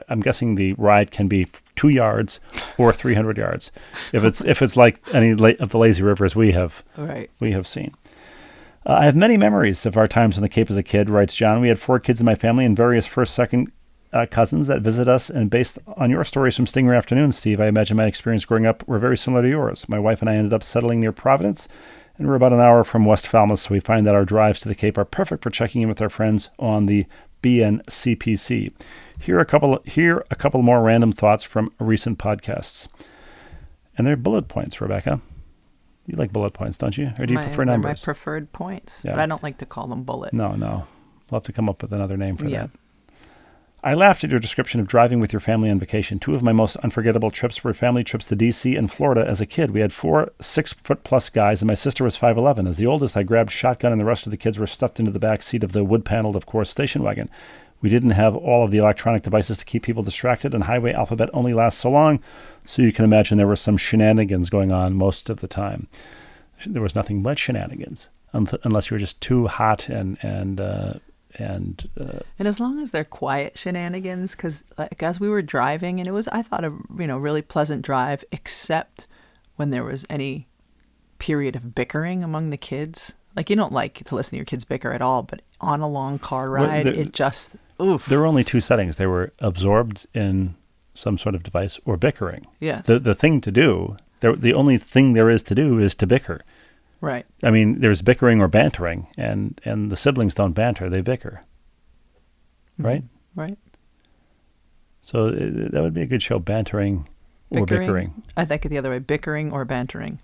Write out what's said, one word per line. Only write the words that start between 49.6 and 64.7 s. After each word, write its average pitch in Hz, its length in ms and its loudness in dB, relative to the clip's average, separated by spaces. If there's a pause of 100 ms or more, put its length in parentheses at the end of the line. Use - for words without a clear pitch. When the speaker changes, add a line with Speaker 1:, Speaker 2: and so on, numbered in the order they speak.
Speaker 1:
We 107 100 0
had 104 100 0
four - 400 0 (100)
six-foot-plus - 880 -2
guys, 104 320 2
and 110 60 0
my 107 60 2
sister 131 300 -2
was 120 140 0
five 117 200 2
eleven. 120 300 2
As 82 100 -2
the 104 80 0
oldest, 139 320 0
I 101 60 0
grabbed 113 280 2
shotgun, 123 400 0
and 110 80 0
the 104 60 0
rest 117 200 -2
of 104 60 -10
the 104 60 -8
kids 110 200 -2
were 107 100 -2
stuffed - 320 -6
into 110 120 0
the 101 80 -4
back 110 220 0
seat 110 240 -4
of 92 80 -6
the 104 100 2
wood-paneled, 107 540 0
of - 80 -8
course, 110 240 -4
station 135 340 -4
wagon. 107 260 -4 (520)
We 110 80 2
didn't 120 220 4
have 104 260 4
all 120 260 2
of 104 80 0
the 104 60 2
electronic 107 460 2
devices 104 340 -2
to - 80 -14
keep - 180 -6
people 113 200 -4
distracted, 123 500 -4
and 107 100 0
highway 120 300 -2
alphabet 113 400 -2
only 123 200 -2
lasts 113 280 2
so 123 100 0
long, 147 300 4 (440)
so - 160 -2
you 113 120 6
can 113 100 2
imagine 107 340 6
there 101 100 6
were 101 100 2
some 104 180 0
shenanigans 104 760 2
going 95 220 0